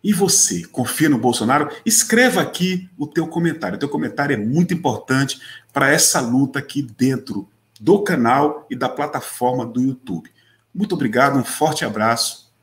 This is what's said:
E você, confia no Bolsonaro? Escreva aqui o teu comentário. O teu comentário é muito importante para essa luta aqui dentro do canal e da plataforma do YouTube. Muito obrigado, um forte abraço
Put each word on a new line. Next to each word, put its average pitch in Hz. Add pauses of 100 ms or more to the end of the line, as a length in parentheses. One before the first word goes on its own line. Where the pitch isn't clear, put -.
E 208
você, 170
confia 127
no 139
Bolsonaro? 123 (160)
Escreva 247
aqui 185
o 143
teu 160
comentário. 156
O -
teu 139
comentário 143
é -
muito 131
importante 131 (320)
para 139
essa 151
luta 131
aqui 143
dentro 120 (320)
do 185
canal 143
e 139
da 127
plataforma 127
do 113
YouTube. 127 (440)
Muito 202
obrigado, 135
um 117
forte 151
abraço 110 (100)